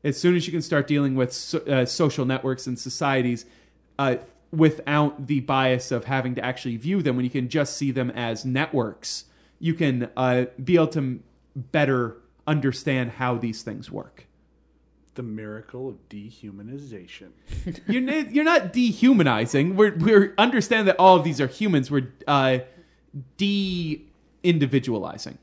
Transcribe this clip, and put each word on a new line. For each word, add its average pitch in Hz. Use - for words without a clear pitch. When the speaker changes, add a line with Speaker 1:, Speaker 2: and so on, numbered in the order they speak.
Speaker 1:
As 143
soon 180
as 165
you 180
can 170
start 143
dealing 143
with 127
so, -
uh, 131
social 139
networks 131
and 123
societies, 127
uh, 131
without 151
the 143
bias 131
of 117
having 127
to 123
actually 127
view 170
them, 135
when 127
you 123
can 127
just 147
see 139
them 123
as 117
networks, 131
you 165
can, 135
uh, 127
be 175
able 160
to 160
m-, 131
better 135
understand 131
how 127
these 113
things -
work. -
Speaker 2:
The 127
miracle 110
of 113
dehumanization. 104
Speaker 1:
<laughs> -
You're 254
n-, 311
you're 294
not 311
dehumanizing. 180
We're, 208
we're 202
understand 220
that 190
all 185
of 151
these 147
are 135
humans. 147
We're, 135
uh, 131
de-individualizing. 151